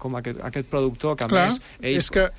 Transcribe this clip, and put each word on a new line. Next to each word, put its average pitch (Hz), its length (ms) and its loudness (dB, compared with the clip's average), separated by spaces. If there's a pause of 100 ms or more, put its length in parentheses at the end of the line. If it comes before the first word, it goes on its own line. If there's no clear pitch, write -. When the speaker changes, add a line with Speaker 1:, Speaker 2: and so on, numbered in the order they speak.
Speaker 1:
com 131 160 -6
aquest, 120 240 -8
aquest 127 320 -8
productor, 135 480 0
que 120 60 -2
a - 20 -2
Speaker 2:
Clar, 180 220 6
Speaker 1:
més... 254 100 -2 (220)
Ell 135 180 2
Speaker 2:
és - 100 -2
que, 190 280 4